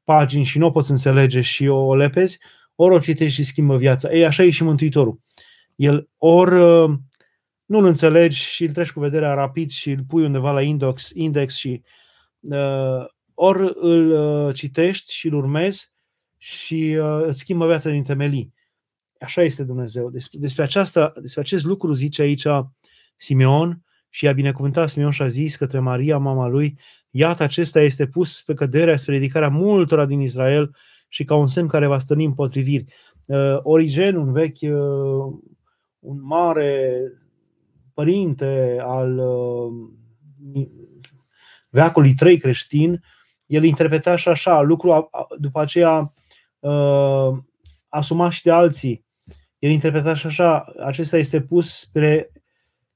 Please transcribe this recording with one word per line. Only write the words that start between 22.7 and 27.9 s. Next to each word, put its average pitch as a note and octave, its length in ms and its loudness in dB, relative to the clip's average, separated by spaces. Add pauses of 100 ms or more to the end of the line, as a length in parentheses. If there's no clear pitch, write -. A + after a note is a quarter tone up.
Simeon C#3+ 640 0 (280)
și - 160 -6
i-a C#3+ 60 4
binecuvântat C#3 580 -2
Simeon D3 220 -2
și C#3+ 100 -6
a C#3 60 0
zis C#3+ 280 -4
către C3+ 240 -4
Maria, B2+ 380 -2
mama C3 300 -2
lui: D3 300 -2 (320)
„Iată, E3 340 0
acesta D3+ 380 0
este C#3+ 260 2